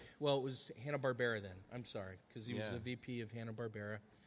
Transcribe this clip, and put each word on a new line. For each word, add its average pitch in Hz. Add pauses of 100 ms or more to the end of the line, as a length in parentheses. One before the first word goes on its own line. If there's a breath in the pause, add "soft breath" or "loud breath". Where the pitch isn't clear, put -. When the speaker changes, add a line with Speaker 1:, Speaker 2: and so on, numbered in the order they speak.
(200)
Speaker 1:
Well, 143
it 127
was 131 (120)
Hanna-Barbera 123
then. 95 (180)
I'm 123
sorry, 92 (160)
'cause 113
he 123
was 104
Speaker 2:
Yeah. 107
Speaker 1:
the 120
V 123
P 120
of 107
Hanna-Barbera, 110 (280 loud breath)